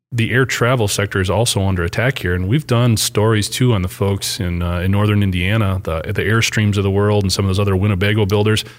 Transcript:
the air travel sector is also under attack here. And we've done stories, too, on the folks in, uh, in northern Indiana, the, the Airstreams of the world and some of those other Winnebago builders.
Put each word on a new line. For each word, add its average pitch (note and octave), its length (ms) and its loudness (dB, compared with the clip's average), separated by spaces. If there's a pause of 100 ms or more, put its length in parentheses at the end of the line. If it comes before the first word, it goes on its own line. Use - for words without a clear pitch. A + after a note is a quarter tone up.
(100)
the A2+ 220 -2
air B2+ 120 4
travel A#2+ 440 0
sector G2+ 320 -2
is F#2+ 100 0
also G2+ 320 0
under F#2 220 0
attack A2+ 340 -2
here. F2+ 160 -4
And F2+ 140 -2
we've C#3+ 180 0
done A#2+ 300 2
stories, G#2 520 0
too, B2 240 0
on G2 100 0
the F2+ 60 -2
folks - 520 -4
in, F2 200 -2
uh, F2 200 -2
in F#2 100 0
northern G#2 320 2
Indiana, F#2+ 600 0
the, D#2+ 180 -4
the G2+ 200 -4
Airstreams G#2 540 0
of G2+ 60 0
the G2 80 0
world G2+ 320 2
and F#2+ 100 0
some G2+ 120 0
of G2 60 2
those F#2+ 100 0
other G2+ 160 0
Winnebago G2+ 500 2
builders. G#2 380 0 (140)